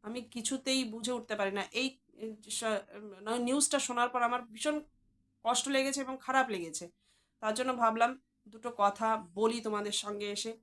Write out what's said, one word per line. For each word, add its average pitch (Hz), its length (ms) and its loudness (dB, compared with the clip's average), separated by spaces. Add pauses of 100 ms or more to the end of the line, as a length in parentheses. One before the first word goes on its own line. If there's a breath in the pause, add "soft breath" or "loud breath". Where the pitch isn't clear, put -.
আমি 233 200 -8
কিছুতেই 262 600 -2
বুঝে 226 280 -6
উঠতে 226 240 -4
পারি 196 160 0
না। 202 200 -2
এই, 262 280 -2 (140)
আহ, 214 360 -12
স-, 214 320 -2 (580)
নিউজটা 277 400 2
শোনার 247 300 2
পর 247 120 0
আমার 240 200 2
ভীষণ 302 380 -2 (640)
কষ্ট 240 240 2
লেগেছে 269 340 2
এবং 262 200 -6
খারাপ 262 280 2
লেগেছে। 170 400 -6 (500)
তার 220 140 0
জন্য 254 200 2
ভাবলাম 240 480 4 (260)
দুটো 226 300 -8
কথা 208 560 2
বলি 226 280 2
তোমাদের 208 300 -2
সঙ্গে 208 400 -4
এসে 226 320 -6